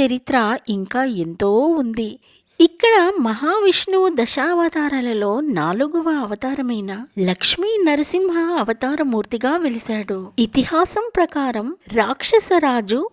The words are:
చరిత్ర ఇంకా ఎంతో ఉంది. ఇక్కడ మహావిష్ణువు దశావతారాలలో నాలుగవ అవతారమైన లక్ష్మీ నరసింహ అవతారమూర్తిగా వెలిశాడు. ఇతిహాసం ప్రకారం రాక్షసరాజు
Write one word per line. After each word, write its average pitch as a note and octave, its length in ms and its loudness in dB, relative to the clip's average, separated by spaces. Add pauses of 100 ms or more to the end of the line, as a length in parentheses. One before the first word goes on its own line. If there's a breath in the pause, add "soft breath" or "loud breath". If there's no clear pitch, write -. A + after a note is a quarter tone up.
చరిత్ర B3 560 0 (100)
ఇంకా G3+ 360 -2
ఎంతో G3+ 540 -2
ఉంది. A#3 600 -2 (420 soft breath)
ఇక్కడ F#4 600 4
మహావిష్ణువు F#4 920 2
దశావతారాలలో C4+ 1300 0
నాలుగవ C#4+ 720 -2
అవతారమైన A#3+ 960 -4 (120)
లక్ష్మీ E4+ 680 0
నరసింహ E4+ 540 0
అవతారమూర్తిగా C4 1200 -2
వెలిశాడు. G#3+ 800 -4
ఇతిహాసం D#4+ 800 0
ప్రకారం C#4 600 -2 (180)
రాక్షసరాజు C4 1200 2